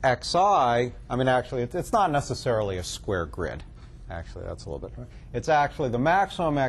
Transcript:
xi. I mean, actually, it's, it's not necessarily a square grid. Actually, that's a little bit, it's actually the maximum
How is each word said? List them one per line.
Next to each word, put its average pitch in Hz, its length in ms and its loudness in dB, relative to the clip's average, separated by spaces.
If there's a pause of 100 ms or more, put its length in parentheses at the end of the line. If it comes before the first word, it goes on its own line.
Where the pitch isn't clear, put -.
xi. 127 340 2
I 127 540 4 (240)
mean, 127 120 4
actually, 127 340 2
it's, 120 120 -4
it's 180 180 -2
not 180 180 4
necessarily 110 680 0
a 90 40 -6
square 90 420 -2
grid. 76 380 -6 (480)
Actually, 87 340 -10
that's 85 220 -10
a 87 40 -8
little 73 180 -8
bit, 123 180 -12 (260)
it's 120 160 -4
actually 147 400 2
the 117 100 -2
maximum 170 580 2 (120)